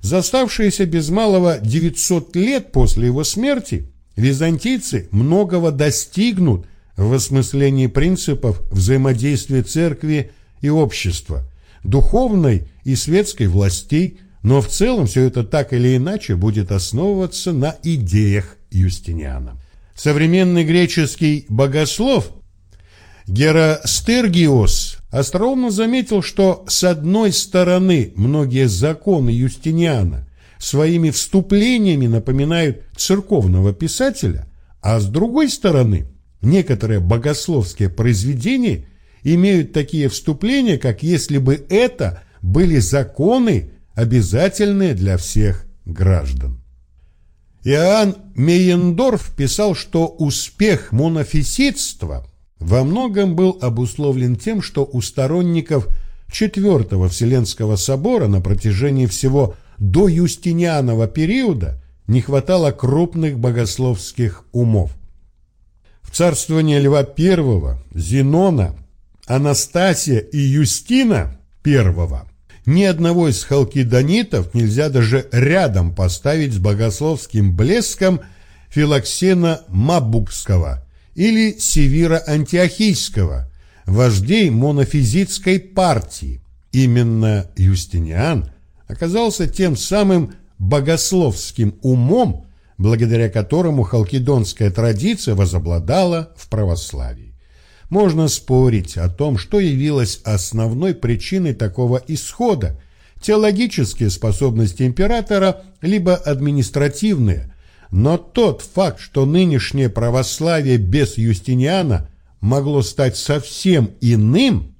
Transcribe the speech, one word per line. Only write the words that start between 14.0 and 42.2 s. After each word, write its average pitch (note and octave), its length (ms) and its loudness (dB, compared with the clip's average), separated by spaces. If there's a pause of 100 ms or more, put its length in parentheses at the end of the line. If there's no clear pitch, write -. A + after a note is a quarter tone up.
но B2+ 200 2
в - 60 -4
целом A3 380 0
всё B2+ 180 2
это B2 200 -2
так C#3+ 280 -4
или B2 240 2
иначе C#3+ 400 -2
будет G2+ 360 -2
основываться F3 800 -4
на D3+ 300 -2
идеях G#2 760 -2 (140)
Юстиниана. D2+ 880 -4 (340)
Современный E3+ 680 2
греческий D#3+ 840 0
богослов D3+ 840 0 (960)
Герастергиос D#3 1700 2 (120)
остроумно A#3+ 600 -2
заметил, A3 520 0
что, F#3+ 460 0
с - 160 -2
одной F3+ 480 0
стороны, F3+ 840 0
многие C3 540 0
законы C#3+ 600 0
Юстиниана B2 1000 -2 (300)
своими D#3+ 520 0
вступлениями F#3+ 960 2
напоминают C#3 800 0 (120)
церковного G#2 760 2
писателя, D#3 760 -4 (340)
а A2 200 0
с G#2 60 0
другой A#3 440 0
стороны, A#2+ 560 0 (340)
некоторые A#2 600 0
богословские A#2 880 -2
произведения B2 960 -2 (380)
имеют E3+ 480 2
такие D3 360 -2
вступления, G3+ 680 -2
как A#2+ 240 -4
если D3+ 360 -2
бы C3+ 300 0
это G3 540 -2 (200)